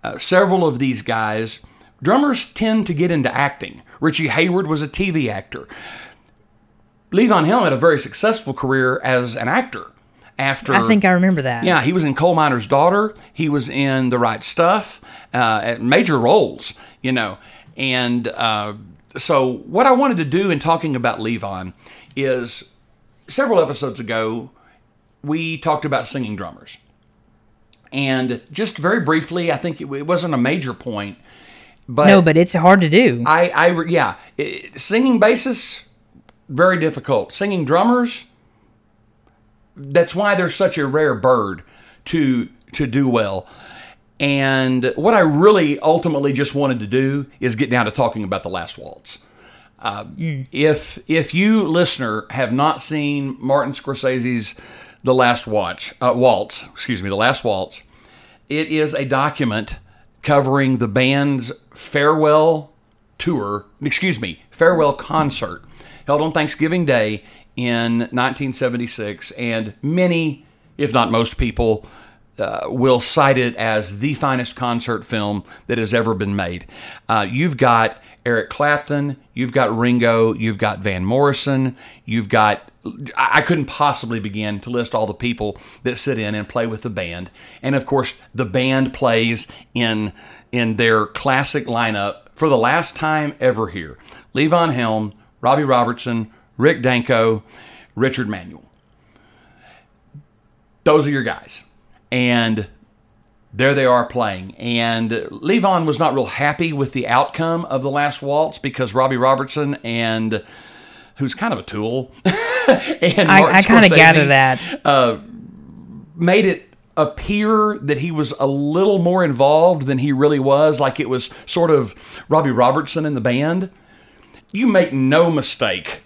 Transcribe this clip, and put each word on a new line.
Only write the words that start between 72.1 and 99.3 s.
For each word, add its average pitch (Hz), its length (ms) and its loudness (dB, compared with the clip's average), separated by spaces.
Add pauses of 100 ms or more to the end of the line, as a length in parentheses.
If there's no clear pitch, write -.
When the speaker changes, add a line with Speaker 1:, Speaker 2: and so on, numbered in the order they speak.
Speaker 1:
uh, - 280 -6
will 123 340 2
cite 139 360 2
it 120 200 -2
as 107 420 -4
the 139 160 -4
finest 131 400 -4
concert 117 500 -4
film 104 380 -4 (240)
that 117 120 -2
has 110 140 -2
ever 113 220 0
been 101 220 -4
made. 87 300 -6 (420)
Uh, 107 200 0
you've 139 280 -2
got 117 440 2 (240)
Eric 113 260 -2
Clapton, 143 640 -2 (180)
you've 127 180 -4
got 117 240 0
Ringo, 117 560 2
you've 110 260 -4
got 104 200 -2
Van 92 260 -4
Morrison, 131 720 0 (280)
you've 107 240 -4
got, 107 420 2 (460)
I, 131 180 0
I 151 80 6
couldn't 156 240 0
possibly 127 540 -2
begin 104 400 -6
to 117 100 -14
list 120 240 -4
all 110 120 0
the 101 80 -8
people 117 440 -6 (240)
that 123 160 -4
sit 127 200 -4
in 104 160 -4
and 104 140 -8
play 117 180 -4
with 110 160 -8
the 117 80 -6
band. 90 400 -10 (320)
And 131 120 -2
of 135 100 -2
course, 135 300 -2 (200)
the 120 120 -4
band 131 480 0
plays 117 520 0 (280)
in, 110 380 -2 (400)
in 113 240 -2
their 113 300 2
classic 135 600 -2
lineup 113 680 -4
for 160 140 -2
the 135 80 4
last 135 400 0
time 156 440 -2
ever 113 280 0
here. 80 300 -12 (360)
Levon 160 380 2
Helm, 110 400 -2 (280)
Robbie 143 240 2
Robertson, 120 640 -2 (260)
Rick 147 240 2
Danko, 117 640 0 (540)
Richard 127 320 -2
Manuel. 87 340 -12 (2250)